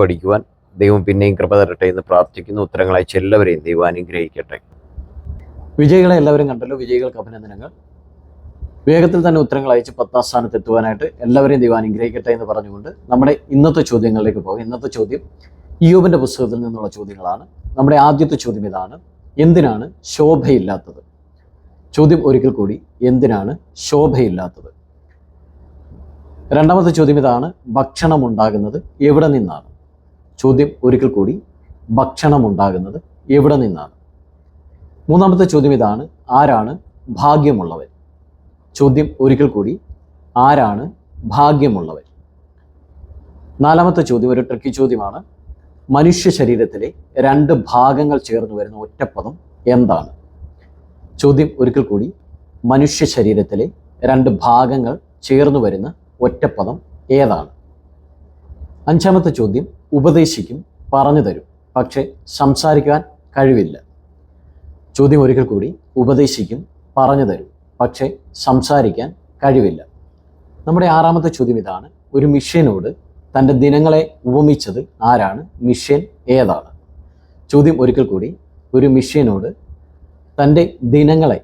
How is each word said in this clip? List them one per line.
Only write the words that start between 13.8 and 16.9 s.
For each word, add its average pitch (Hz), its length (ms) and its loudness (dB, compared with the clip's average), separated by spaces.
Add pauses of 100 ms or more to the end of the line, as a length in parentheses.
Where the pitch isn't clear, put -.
ചോദ്യങ്ങളിലേക്ക് 110 560 -2
പോകാം. 104 200 -8
ഇന്നത്തെ 117 320 -10
ചോദ്യം 110 240 -6 (640)
ഇയ്യോബിൻ്റെ 175 400 4
പുസ്തകത്തിൽ 120 420 -6
നിന്നുള്ള 110 320 -10